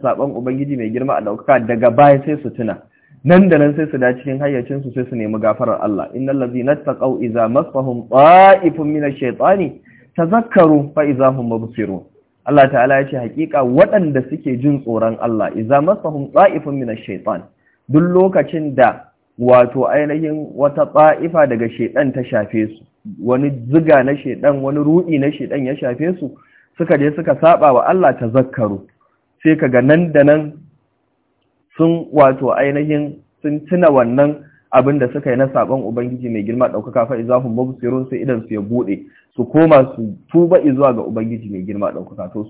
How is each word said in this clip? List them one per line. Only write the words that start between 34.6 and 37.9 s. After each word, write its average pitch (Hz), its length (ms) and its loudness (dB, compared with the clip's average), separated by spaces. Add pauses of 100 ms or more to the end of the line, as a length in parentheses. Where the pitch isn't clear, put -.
abin 135 260 2
da 123 140 0
suka 139 180 -6
yi 120 60 0
na 135 120 0
saban 127 340 -2
Ubangiji 120 460 -8
mai 107 140 -4
girma 117 260 -2
ɗaukaka, 113 400 -4
fa 135 80 -6
iza 117 240 -2
hum 120 140 -6
mubsirun, 127 560 -4